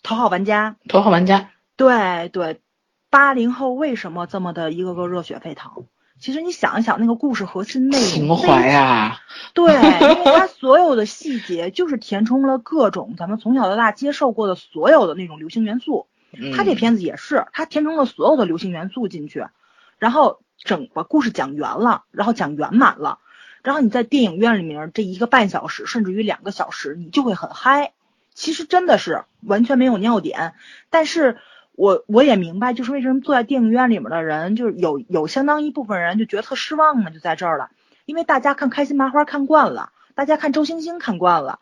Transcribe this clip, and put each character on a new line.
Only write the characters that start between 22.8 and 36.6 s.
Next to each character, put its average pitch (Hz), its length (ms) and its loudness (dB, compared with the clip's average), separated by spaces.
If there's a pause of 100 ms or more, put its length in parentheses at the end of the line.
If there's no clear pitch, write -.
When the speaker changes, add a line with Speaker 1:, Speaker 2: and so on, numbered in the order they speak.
Speaker 1:
了。 143 200 -6 (440)
然 277 100 -2
后 311 60 -2
你 233 100 2
在 240 140 -2
电 262 200 0
影 175 120 -2
院 214 240 2
里 175 40 -6
面 156 300 -10
这 220 100 -6
一 185 120 -8
个 208 100 -4
半 233 220 2
小 185 220 -8
时， - 160 -12
甚 226 180 -4
至 185 80 -4
于 208 100 -4
两 208 220 -6
个 202 80 -10
小 - 180 -6
时， 147 260 -12
你 175 100 -14
就 262 180 -2
会 226 100 -2
很 - 180 -10
嗨。 285 420 0 (400)
其 - 180 -8
实 320 140 -8
真 359 200 2
的 269 120 6
是 - 260 -4 (180)
完 208 220 0
全 254 140 0
没 254 80 4
有 240 120 2
尿 220 220 0
点， 160 340 -8 (360)
但 330 160 4
是 294 320 0 (380)
我， 190 320 2
我 220 160 6
也 277 120 4
明 180 240 -4
白， 247 140 -2
就 247 100 -8
是 233 80 -6
为 277 100 -4
什 262 120 0
么 262 80 0
坐 285 120 -2
在 240 100 2
电 247 200 0
影 220 60 4
院 247 200 2
里 214 100 2
面 117 100 -10
的 165 120 -4
人， 160 340 -4
就 233 120 -2
是 196 60 -2
有， 160 260 -2
有 160 280 -4
相 277 180 -2
当 302 180 0
一 302 80 -4
部 285 120 -8
分 202 180 -4
人 175 160 -2
就 220 80 0
觉 208 100 -10
得 208 60 -2
特 262 140 -8
失 302 200 -8